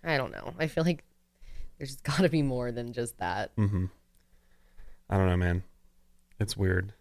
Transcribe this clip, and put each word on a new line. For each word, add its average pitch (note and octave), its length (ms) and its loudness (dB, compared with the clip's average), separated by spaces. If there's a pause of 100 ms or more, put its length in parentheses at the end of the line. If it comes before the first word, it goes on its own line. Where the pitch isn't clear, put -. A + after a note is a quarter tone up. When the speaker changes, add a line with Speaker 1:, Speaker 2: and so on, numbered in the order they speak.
Speaker 1:
I D#3+ 140 0
don't C3 160 0
know. - 260 -8
I D#3+ 100 0
feel D#3+ 180 0
like E3+ 180 0 (720)
there's C3+ 180 -10
<laughs> - 80 -20
gotta E3 260 4
be D#3+ 120 2
more B2 320 0
than A#2+ 200 -6
just A#2+ 240 -4
that. F#2 400 -2
Speaker 2:
Mm-hmm. G2+ 280 2 (1200)
I G2+ 80 2
don't F#2+ 100 6
know, F2+ 100 4
man. F2+ 260 2 (760)
It's G2+ 180 -2
weird. F#2+ 440 0